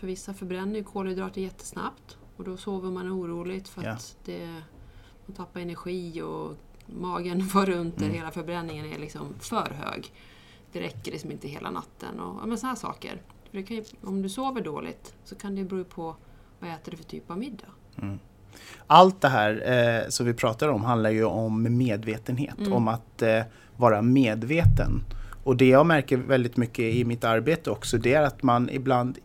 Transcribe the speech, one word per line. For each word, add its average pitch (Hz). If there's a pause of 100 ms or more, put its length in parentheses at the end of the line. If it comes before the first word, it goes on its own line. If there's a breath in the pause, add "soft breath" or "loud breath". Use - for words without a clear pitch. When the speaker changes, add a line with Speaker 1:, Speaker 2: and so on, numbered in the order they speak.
Speaker 1:
För 190
vissa 185
förbränner 190
ju 214
kolhydrater 190
jättesnabbt - (200)
och 185
då 185
sover 185
man 180
oroligt 180
för -
Speaker 2:
Ja. 110
Speaker 1:
att -
det, 175 (760 soft breath)
man 196
tappar 180
energi 175
och 156 (300)
magen 175
<laughs> 190
far 196
runt 175
där 151
Speaker 2:
Mm. 165
Speaker 1:
hela 160
förbränningen 165
är 156
liksom 147
för - (100)
hög. - (580 soft breath)
Det 180
räcker -
liksom 151
inte -
hela -
natten -
och, 180
ja, -
men 226
såna 262
här 254
saker. - (300)
För 202
det 190
kan 226
ju, 220 (200)
om 196
du 196
sover 254
dåligt - (100)
så -
kan 196
det 196
bero 185
på 165 (440 soft breath)
vad 175
äter 160
du 170
för 165
typ -
av 170
middag. 240 (340)
Speaker 2:
Mm. 101 (680 loud breath)
Allt 185
det 147
här, 107 (400)
eh, -
som 127
vi 117
pratar 117
om 107
handlar 113
ju 110
om 110
medvetenhet, 113
Speaker 1:
Mm. 202
Speaker 2:
om 117
att, -
eh, 113 (360 soft breath)
vara 110
medveten. 123 (400 loud breath)
Och 127
det 131
jag 131
märker 143
väldigt 123
mycket 117
i 117
mitt 117
arbete 120
också, -
det 120
är 151
att 143
man 123
ibland 127